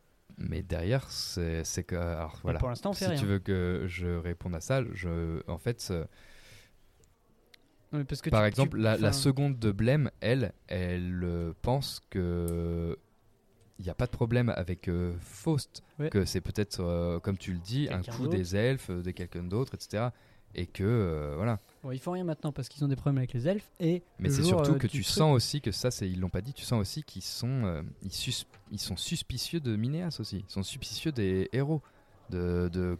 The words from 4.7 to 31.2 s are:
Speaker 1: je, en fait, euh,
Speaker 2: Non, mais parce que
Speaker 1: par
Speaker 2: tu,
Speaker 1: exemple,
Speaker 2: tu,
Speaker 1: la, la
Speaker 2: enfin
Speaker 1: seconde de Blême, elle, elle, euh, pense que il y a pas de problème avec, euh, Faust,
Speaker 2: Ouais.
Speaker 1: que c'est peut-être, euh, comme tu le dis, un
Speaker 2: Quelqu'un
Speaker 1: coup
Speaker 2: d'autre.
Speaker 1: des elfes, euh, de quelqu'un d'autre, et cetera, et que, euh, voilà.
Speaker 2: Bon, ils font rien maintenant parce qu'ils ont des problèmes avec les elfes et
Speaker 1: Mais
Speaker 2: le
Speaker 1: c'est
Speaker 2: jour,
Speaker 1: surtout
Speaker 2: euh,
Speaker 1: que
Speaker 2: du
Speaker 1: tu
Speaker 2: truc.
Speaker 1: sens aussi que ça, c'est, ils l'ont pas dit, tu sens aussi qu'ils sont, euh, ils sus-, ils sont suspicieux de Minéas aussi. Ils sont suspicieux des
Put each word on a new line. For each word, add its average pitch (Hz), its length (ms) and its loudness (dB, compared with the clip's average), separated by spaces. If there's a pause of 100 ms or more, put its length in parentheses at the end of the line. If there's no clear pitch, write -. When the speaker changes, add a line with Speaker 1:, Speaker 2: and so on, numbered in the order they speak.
Speaker 1:
je, 82 560 -2
en 82 80 -4
fait, - 320 -4
euh, 85 140 0 (1900)
Speaker 2:
Non, 147 60 0
mais 143 60 0
parce 135 180 -6
que - 80 -2
Speaker 1:
par 110 120 8
Speaker 2:
tu, 107 60 6
Speaker 1:
exemple, 135 300 4
Speaker 2:
tu, 110 40 4
Speaker 1:
la, 110 140 6
la 107 120 4
Speaker 2:
enfin 98 100 4
Speaker 1:
seconde 139 400 4
de 110 140 4
Blême, 120 380 4 (100)
elle, 120 320 2 (160)
elle, 90 560 -2
euh, 85 360 0
pense 135 480 0
que 85 880 0 (840)
il 90 60 -8
y 90 40 -2
a 80 40 -8
pas 123 120 2
de - 60 -8
problème 120 380 2
avec, 90 380 -4
euh, 87 320 0
Faust, - 640 -4 (160)
Speaker 2:
Ouais. 147 120 -2
Speaker 1:
que 95 140 4
c'est 92 160 -2
peut-être, - 400 -4
euh, 87 380 0
comme 98 200 -2
tu - 140 -6
le 87 60 -2
dis, 117 320 -2
un - 120 -2
Speaker 2:
Quelqu'un 120 100 -8
Speaker 1:
coup 123 120 -4
Speaker 2:
d'autre. 170 120 2
Speaker 1:
des 92 180 0
elfes, 123 360 2
euh, 90 120 -2
de 90 80 -4
quelqu'un 87 320 -8
d'autre, 101 320 -2
et 90 60 -12
cetera, 120 320 -2 (420)
et 90 120 -2
que, - 180 -4
euh, 82 520 2
voilà. 107 220 0 (240)
Speaker 2:
Bon, 135 80 -8
ils 131 80 -4
font 175 140 -4
rien 185 120 -2
maintenant 156 280 -2
parce 135 160 -6
qu'ils - 160 -2
ont 143 40 2
des 139 80 2
problèmes 139 220 2
avec 127 140 0
les 127 160 0
elfes 202 220 0 (100)
et 170 220 2 (160)
Speaker 1:
Mais - 100 2
Speaker 2:
le 143 60 4
Speaker 1:
c'est 139 80 4
Speaker 2:
jour, 160 80 6
Speaker 1:
surtout 160 220 6
Speaker 2:
euh, 139 60 6
Speaker 1:
que 135 80 2
Speaker 2:
du 143 120 -2
Speaker 1:
tu 107 60 -2
Speaker 2:
truc. - 100 0
Speaker 1:
sens 156 200 8
aussi 131 260 2
que 113 120 0
ça, - 180 0
c'est, 104 200 -4
ils 90 100 -2
l'ont 90 80 0
pas 92 140 -2
dit, 131 100 -8
tu - 120 -12
sens 117 160 2
aussi 104 220 -4
qu'ils - 200 -12
sont, 127 420 -2
euh, 82 180 0 (200)
ils 95 100 -6
sus-, - 340 -4 (240)
ils 101 100 -6
sont - 160 -4
suspicieux - 640 -4
de 123 160 0
Minéas 147 440 -2
aussi. 98 280 -6
Ils - 40 -16
sont 98 100 -2
suspicieux - 500 -6
des 95 400 2